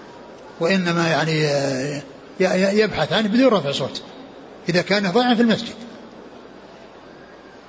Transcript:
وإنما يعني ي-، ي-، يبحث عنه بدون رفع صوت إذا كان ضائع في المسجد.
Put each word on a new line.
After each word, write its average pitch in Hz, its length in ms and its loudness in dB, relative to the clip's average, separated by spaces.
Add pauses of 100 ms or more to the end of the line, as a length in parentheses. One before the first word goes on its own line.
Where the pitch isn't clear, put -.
(600)
وإنما 170 480 2
يعني 156 340 2
ي-، 139 600 0 (380)
ي-، 190 400 2
يبحث 156 340 0
عنه 214 140 2
بدون 240 200 4
رفع 160 240 2
صوت 131 300 -6 (680)
إذا 170 120 4
كان 196 300 0
ضائع 247 240 4
في 220 60 4
المسجد. 226 340 2 (1900)